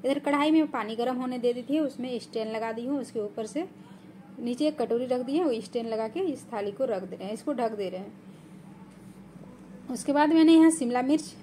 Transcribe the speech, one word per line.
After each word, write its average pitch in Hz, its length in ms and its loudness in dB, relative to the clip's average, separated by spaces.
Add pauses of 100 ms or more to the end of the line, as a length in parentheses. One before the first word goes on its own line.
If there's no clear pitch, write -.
इधर 277 160 0
कढ़ाई 285 300 2
में 311 180 6
पानी 220 280 -6
गर्म 247 200 -2
होने 254 220 -4
दे 240 140 2
दी 247 100 -4
थी, 277 180 0
उसमें 254 380 -4
स्टैंड 220 340 -6
लगा 226 200 -4
दी 233 140 -6
हूँ, 277 140 -2
उसके 233 200 -6
ऊपर 208 260 -6
से 330 200 -6 (680)
नीचे 247 320 -2
एक 302 100 -2
कटोरी 240 280 0
रख 247 140 0
दी 269 160 -2
है, 359 80 2
वो 233 160 0
स्टैंड 226 280 -6
लगा 220 200 -2
के 320 140 -6
इस 302 220 -4
थाली 208 280 -4
को 269 120 -2
रख 202 180 -2
दे 185 140 -10
रहे 190 100 -10
हैं, 214 80 -4
इसको 294 180 -4
ढक 233 200 0
दे 202 160 -4
रहे 185 120 -8
हैं। 208 120 -12 (1800)
उसके 254 240 -4
बाद 302 200 4
मैंने 320 220 10
यहाँ 320 180 10
शिमला 247 300 0
मिर्च 294 400 0